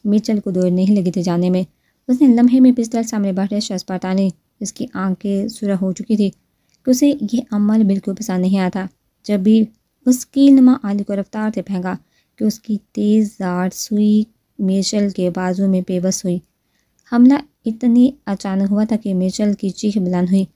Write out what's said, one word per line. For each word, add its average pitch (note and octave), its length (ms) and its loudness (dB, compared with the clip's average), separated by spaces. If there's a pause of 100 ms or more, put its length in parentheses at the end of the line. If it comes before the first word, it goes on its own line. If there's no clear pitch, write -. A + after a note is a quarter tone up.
मिचेल G#3 340 0
को G3 120 -6
देर F3+ 200 0
नहीं F#3+ 260 2
लगी F3+ 140 0
थी F3+ 120 -4
जाने F3 260 0
में। F#3 160 0 (440)
उसने B3+ 200 4
लम्हे A#3+ 300 6
में B3+ 160 8
पिस्तौल A3+ 300 -4
सामने G3+ 280 -4
बैठे G3 280 -2
शख्स F#3 220 -8
पर F#3 160 -8
तानी। F#3 320 0 (300)
उसकी - 260 -8 (100)
आंखें G3 520 -4
सुरह G3+ 280 -4
हो F#3 160 -2
चुकी - 240 -2
थी G3+ 120 2
कि - 600 -8
उसे C#4+ 180 2 (140)
ये A#3 300 -4
अमल G#3+ 320 2
बिल्कुल G3 280 -2
पसंद F#3 280 -4
नहीं F#3+ 160 0
आया F#3 120 0
था। F#3+ 180 -6 (380)
जब G3+ 180 -2
भी A3 240 4 (380)
उस B3+ 200 0
कील C#4 300 4
नुमा B3+ 300 6
आले G3+ 180 -4
को G3+ 120 -6
रफ्तार G#3+ 360 -4
से G3 120 -6
फेंका F#3 340 -6 (420)
कि G#3+ 60 -2
उसकी G#3 320 -4 (180)
तेज़ G#3 340 2 (100)
धार F#3 320 -2
सुई G#3 540 0 (340)
मिचेल G3 520 -2
के F3+ 200 -2
बाजू F#3 360 -2
में F#3 160 0
पेवस F#3 420 -4
हुई। F3 160 -4 (680)
हमला B3 280 4 (260)
इतनी A#3+ 480 2 (140)
अचानक G3 420 -4
हुआ G#3 160 0
था A3 120 -2
कि G3+ 180 -4
मिचेल F#3+ 400 -2
की G3 160 -6
चीख G#3 280 -4
बुलंद F3+ 300 -2
हुई। F#3+ 260 2